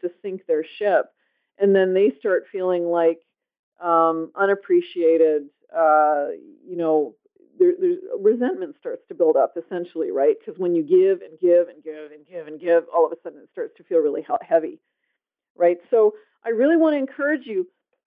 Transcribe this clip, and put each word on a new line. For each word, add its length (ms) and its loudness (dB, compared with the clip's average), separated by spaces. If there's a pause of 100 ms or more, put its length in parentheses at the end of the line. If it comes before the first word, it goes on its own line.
to 80 -6 (100)
sink 260 -12
their 180 -2
ship. 420 -2 (520)
And 160 4
then 200 2
they 240 2
start 340 -2
feeling 320 -2
like, 420 0 (540)
um, 540 0
unappreciated, 1120 0 (260)
uh, 540 2 (380)
you 100 -12
know, 380 -2 (440)
there, 220 4
there's, 180 0 (220)
resentment 580 -2
starts 300 -12
to 60 -18
build 220 2
up, 200 0
essentially, 540 -8
right? 340 0
'Cause 140 -14
when 160 -2
you 80 0
give 400 2
and 160 -20
give 300 2
and 140 -20
give 300 -16
and 140 -20
give 200 -18
and 140 -16
give, 340 0
all 120 2
of 60 -6
a 100 -10
sudden 180 -18
it 100 -20
starts 280 -12
to 60 -20
feel 160 -2
really 200 -2
he-, 220 -8
heavy, 360 -2 (800)
right? 320 0
So 260 2 (300)
I 60 -6
really 260 2
wanna 220 2
encourage 480 -6
you, 200 -6 (400)